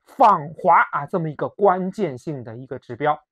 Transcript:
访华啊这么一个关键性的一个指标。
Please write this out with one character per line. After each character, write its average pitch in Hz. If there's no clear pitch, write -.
访 190
华 180
啊 147
这 185
么 160
一 143
个 -
关 190
键 160
性 139
的 113
一 127
个 127
指 -
标。 147